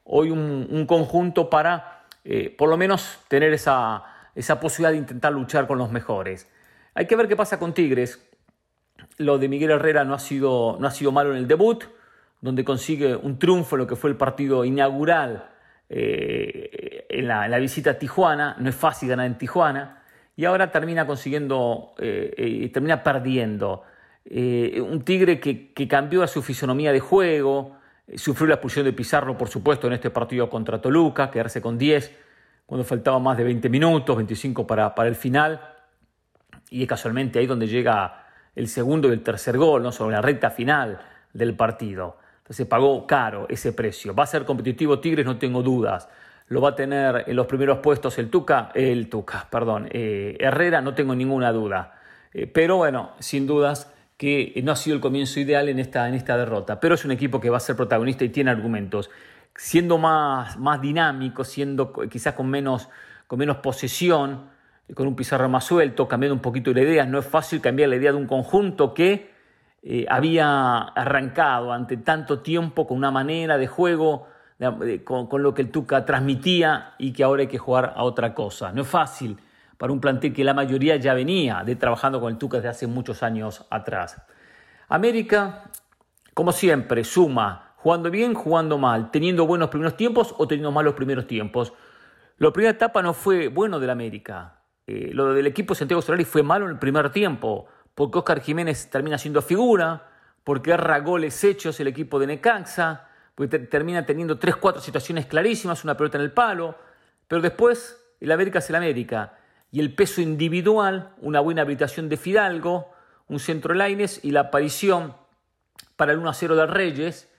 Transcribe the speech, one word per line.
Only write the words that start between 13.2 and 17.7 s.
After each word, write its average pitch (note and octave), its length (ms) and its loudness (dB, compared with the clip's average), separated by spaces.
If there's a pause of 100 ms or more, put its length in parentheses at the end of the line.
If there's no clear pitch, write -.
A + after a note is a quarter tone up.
triunfo F3 360 4
en C3 60 2
lo B2 60 -2
que A#2+ 100 -4
fue D3 140 0
el C#3 60 -2
partido C3+ 480 0
inaugural, C#3 880 0 (380)
eh, - 1200 -6
en C3 180 -4
la, G#2+ 200 0
en A2 40 -2
la A#2+ 80 2
visita C3+ 340 0